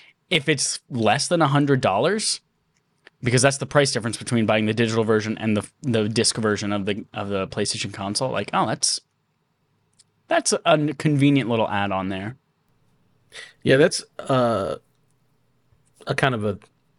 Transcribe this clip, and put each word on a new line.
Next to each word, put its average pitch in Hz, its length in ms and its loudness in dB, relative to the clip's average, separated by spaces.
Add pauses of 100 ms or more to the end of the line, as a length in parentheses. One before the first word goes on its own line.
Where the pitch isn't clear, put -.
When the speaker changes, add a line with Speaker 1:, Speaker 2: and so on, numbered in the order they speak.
(280)
Speaker 1:
if 151 200 0
it's - 320 -2 (100)
less 113 380 2
than 175 120 2
a 151 80 4
hundred 143 320 4
dollars, 135 600 0 (800)
because 120 180 2
that's 135 180 4
the 131 80 -8
price 143 260 2
difference 113 240 -4
between 113 280 0
buying 110 220 2
the 107 80 0
digital 113 300 0
version 107 340 0
and 107 180 0
the, 101 100 -4 (160)
the 113 260 0
disc 113 280 0
version 104 360 -2
of 104 120 -4
the, 104 200 -4 (100)
of 104 140 -6
the 98 180 -4
PlayStation 104 480 -6
console. 104 360 -4
Like, 202 220 -6
"Oh, 180 140 0
that's, - 340 -2 (1300)
that's 330 240 0
a 202 140 0
n-, 151 280 4
convenient 139 540 2
little 113 200 0
add-on 98 400 -2
there." 98 280 -8 (1300)
Speaker 2:
Yeah, 135 140 4
that's, 170 280 2 (140)
uh, 117 580 0 (1300)
a 135 80 -4
kind 135 200 2
of 107 100 -4
a, 101 140 -2 (400)